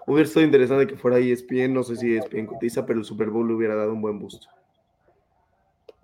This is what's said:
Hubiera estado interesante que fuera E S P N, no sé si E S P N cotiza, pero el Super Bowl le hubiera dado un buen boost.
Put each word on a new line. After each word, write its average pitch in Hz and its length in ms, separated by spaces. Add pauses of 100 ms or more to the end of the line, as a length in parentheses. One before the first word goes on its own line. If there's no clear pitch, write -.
Hubiera 147 220
estado 160 180
interesante 135 400
que - 100
fuera 123 220
E 127 140
S 120 120
P 127 200
N, 131 100
no 127 80
sé 120 140
si 117 180
E 113 40
S 104 100
P 107 100
N 110 80
cotiza, 117 400
pero 113 140
el 104 40
Super 107 260
Bowl 113 180
le 113 60
hubiera 110 200
dado 107 180
un 110 80
buen 107 200
boost. - 240 (1600)